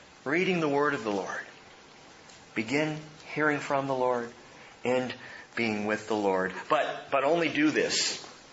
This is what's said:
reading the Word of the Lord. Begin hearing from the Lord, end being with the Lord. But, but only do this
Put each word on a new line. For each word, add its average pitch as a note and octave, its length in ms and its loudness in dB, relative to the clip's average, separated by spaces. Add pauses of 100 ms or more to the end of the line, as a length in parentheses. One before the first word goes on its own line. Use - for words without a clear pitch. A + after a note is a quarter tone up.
(240)
reading F3+ 360 2
the D#3+ 80 2
Word C#3+ 280 4
of A#2 80 -6
the A2 80 0
Lord. F#2+ 340 -4 (1120)
Begin D3 420 0 (360)
hearing D3 260 2
from C#3 280 0
the C#3 60 0
Lord, B2 380 0 (520)
end B2 300 2 (420)
being G#2+ 300 0
with G#2+ 220 -2
the A2 80 0
Lord. F#2+ 360 2 (180)
But, - 420 0
but C3+ 120 4
only D#3+ 260 2
do D3 200 2
this - 560 0 (280)